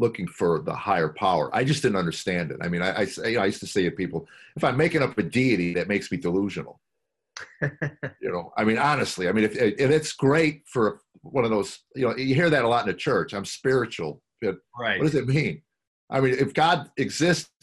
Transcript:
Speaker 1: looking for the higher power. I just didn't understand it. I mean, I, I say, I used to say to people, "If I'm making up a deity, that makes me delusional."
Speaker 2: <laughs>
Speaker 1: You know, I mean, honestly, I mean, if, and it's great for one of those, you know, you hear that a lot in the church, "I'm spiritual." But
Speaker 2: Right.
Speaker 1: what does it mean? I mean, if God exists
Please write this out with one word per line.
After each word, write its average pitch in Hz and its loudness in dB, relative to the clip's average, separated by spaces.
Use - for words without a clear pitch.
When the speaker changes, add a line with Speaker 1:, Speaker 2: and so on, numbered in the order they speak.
Speaker 1:
looking 113 0
for 85 0
the 80 -6
higher 85 0
power. 80 0
I 120 0
just 151 0
didn't 107 2
understand 87 -2
it. - -10
I 87 -4
mean, 87 -2
I, 95 0
I 104 0
say, 113 -4
I 98 2
used 98 -2
to 95 -10
say 95 0
to 87 0
people, 82 -6
"If - -6
I'm 127 2
making 160 2
up - -2
a 104 2
deity, 87 0
that 87 -2
makes 101 -2
me 87 -4
delusional." 90 -4
Speaker 2:
<laughs> - -8
Speaker 1:
You 101 -4
know, 87 -8
I 110 2
mean, 110 2
honestly, 127 0
I 95 2
mean, 107 4
if, 107 0
and 127 2
it's 156 2
great 151 2
for 107 0
one 131 0
of 113 0
those, 101 0
you 131 0
know, 117 -2
you 131 0
hear 170 4
that 139 4
a 117 2
lot 120 2
in - 0
the - -12
church, 98 0
"I'm 101 -6
spiritual." 110 -2
But 95 -2
Speaker 2:
Right. 107 -2
Speaker 1:
what 143 0
does 156 2
it 120 0
mean? 131 0
I 135 0
mean, 131 2
if 135 0
God 160 2
exists 147 0